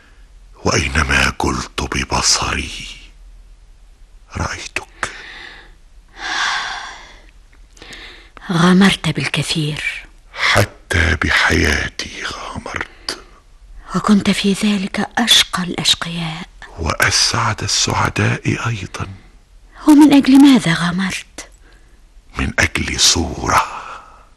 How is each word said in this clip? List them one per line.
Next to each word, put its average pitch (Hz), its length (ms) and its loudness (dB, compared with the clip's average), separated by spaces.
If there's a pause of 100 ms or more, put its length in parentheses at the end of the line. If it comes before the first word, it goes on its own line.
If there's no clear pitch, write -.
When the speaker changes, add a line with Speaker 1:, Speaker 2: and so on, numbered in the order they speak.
(560)
Speaker 1:
وأينما 67 760 0
قلت - 520 -4
ببصري - 1040 -4 (1500)
رأيتك. - 760 -8 (3500)
Speaker 2:
غامرت 180 580 4
بالكثير. 151 960 -4 (280)
Speaker 1:
حتى - 840 0
بحياتي - 1120 -2
غامرت. - 1000 -12 (720)
Speaker 2:
وكنت 202 340 4
في 196 240 0
ذلك 202 640 -2
أشقى - 460 2
الأشقياء. 170 840 -4 (320)
Speaker 1:
وأسعد - 840 0
السعداء - 1040 -2
أيضاً. 101 400 -6 (800)
Speaker 2:
ومن 294 260 10
أجل 269 280 8
ماذا 254 320 8
غامرت؟ 175 760 -4 (880)
Speaker 1:
من - 220 -4
أجل - 400 -2
صورة. - 840 0 (540)